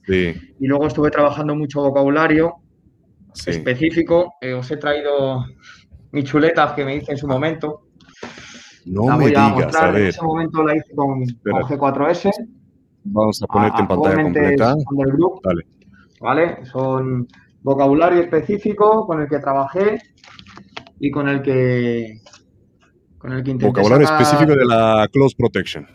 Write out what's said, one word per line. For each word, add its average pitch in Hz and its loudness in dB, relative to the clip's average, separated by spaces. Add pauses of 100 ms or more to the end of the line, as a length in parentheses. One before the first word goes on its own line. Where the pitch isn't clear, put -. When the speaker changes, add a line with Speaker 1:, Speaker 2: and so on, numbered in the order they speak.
Speaker 1:
Sí. 90 0 (260)
Speaker 2:
Y 135 -2
luego 143 0
estuve 147 0
trabajando 147 0
mucho 143 -4
vocabulario 151 2 (800)
Speaker 1:
Sí. - -10
Speaker 2:
específico. 160 0
Eh, 127 -8
os 127 -8
he 151 -4
traído 143 -2 (680)
mi 143 -2
chuleta 156 2
que 143 -4
me 135 -6
hice 143 -8
en 127 -6
su 147 -8
momento. 151 -4 (1000)
Speaker 1:
No 98 0
Speaker 2:
La 147 2
Speaker 1:
me 151 4
Speaker 2:
voy 147 4
a 139 6
Speaker 1:
digas, - 4 (120)
Speaker 2:
mostrar. 160 0
Speaker 1:
a - 2
Speaker 2:
En 92 0
Speaker 1:
ver. 104 2
Speaker 2:
ese - -4
momento 160 -2
la 151 0
hice 147 -8
con, 139 -2
Speaker 1:
Espera. 117 -4
Speaker 2:
con 127 -6
G 143 -4
cuatro 143 0
S. 180 0 (760)
Speaker 1:
Vamos 107 -2
a 101 -6
ponerte - 0
Speaker 2:
A-, - 0
Speaker 1:
en 98 0
pantalla 92 2
Speaker 2:
actualmente 156 0
Speaker 1:
completa. 139 2
Speaker 2:
es 143 -4
Under 139 -2
Group. 175 0
Speaker 1:
Dale. 90 -4 (540)
Speaker 2:
¿Vale? 147 -2
Son 131 -4 (360)
vocabulario 143 2
específico 208 0
con 156 -4
el 143 -6
que 147 -2
trabajé 139 -2 (1000)
y 143 -2
con 143 -4
el 139 -2
que, 123 -2 (1000)
con 127 -10
el 131 -4
que 135 -4
intenté 127 0
Speaker 1:
Vocabulario 123 6
Speaker 2:
sacar 156 4
Speaker 1:
específico 147 4
de 127 4
la 113 4
Close 135 4
Protection. 95 -2